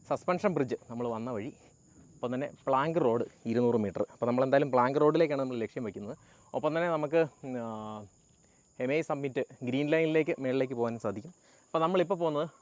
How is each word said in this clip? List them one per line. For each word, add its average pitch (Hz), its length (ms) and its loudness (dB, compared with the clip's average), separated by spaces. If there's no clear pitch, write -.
സസ്പെൻഷൻ 180 480 0
ബ്രിഡ്ജ് 127 200 0
നമ്മൾ 120 240 -6
വന്ന 113 220 -6
വഴി, 104 140 -6
ഒപ്പം - 200 -6
തന്നെ 135 140 -4
പ്ലാങ്ക് 143 380 2
റോഡ് 120 200 4
ഇരുന്നൂറ് 120 340 4
മീറ്റർ. 98 180 -4
അപ്പോൾ - 160 -4
നമ്മളെന്തായാലും 131 440 4
പ്ലാങ്ക് 127 280 4
റോഡിലേക്കാണ് 151 420 4
നമ്മൾ 127 180 -4
ലക്ഷ്യം 120 260 -6
വയ്ക്കുന്നത്. 104 280 -10
ഒപ്പം 147 180 0
തന്നെ 170 220 0
നമുക്ക്, 151 240 2
ആ, - 20 -8
ഹെമൈ 131 180 0
സമ്മിറ്റ് 139 360 -4
ഗ്രീൻ 135 260 0
ലൈനിലേക്ക് 160 480 2
മുകളിലേക്ക് 131 380 -2
പോകാൻ 117 240 -2
സാധിക്കും. 107 280 -6
അപ്പോൾ 160 160 0
നമ്മളിപ്പോൾ 180 380 2
പോകുന്നത് 156 240 0